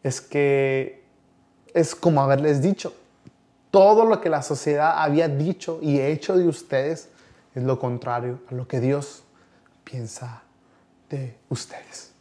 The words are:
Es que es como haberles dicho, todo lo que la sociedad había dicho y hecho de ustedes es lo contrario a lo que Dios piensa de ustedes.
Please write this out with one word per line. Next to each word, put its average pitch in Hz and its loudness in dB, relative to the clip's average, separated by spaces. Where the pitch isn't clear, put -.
Es - -4
que 139 -2
es 165 2
como 151 2
haberles 139 2
dicho, 190 -2
todo 208 8
lo 220 2
que 175 -4
la 151 0
sociedad 151 0
había 156 2
dicho 160 -4
y 143 2
hecho 156 -2
de 180 4
ustedes 147 -2
es 127 -6
lo 127 0
contrario 123 -6
a 127 -10
lo 123 -10
que 131 -4
Dios 139 -4
piensa 117 -14
de 131 -10
ustedes. - -12